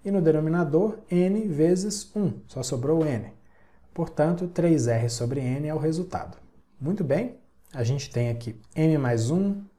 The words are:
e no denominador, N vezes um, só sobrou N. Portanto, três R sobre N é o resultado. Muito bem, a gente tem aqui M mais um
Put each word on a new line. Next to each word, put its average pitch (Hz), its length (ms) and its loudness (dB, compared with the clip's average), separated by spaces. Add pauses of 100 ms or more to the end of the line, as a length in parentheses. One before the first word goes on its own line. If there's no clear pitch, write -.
e 196 60 -4
no 196 100 2
denominador, 160 760 2 (100)
N 190 380 2
vezes 185 680 0
um, 180 320 -2
só - 120 -10
sobrou 147 460 0
N. 120 260 -4 (640)
Portanto, 170 540 0
três 160 400 2
R 117 200 0
sobre 120 300 -4
N 135 300 -4
é 151 40 -4
o 160 60 -4
resultado. 160 600 -4 (420)
Muito 180 240 -2
bem, 170 340 -2 (340)
a 123 120 -4
gente 135 260 -2
tem 120 200 -2
aqui 117 300 -8 (140)
M 160 240 4
mais 120 320 2
um 202 340 0 (140)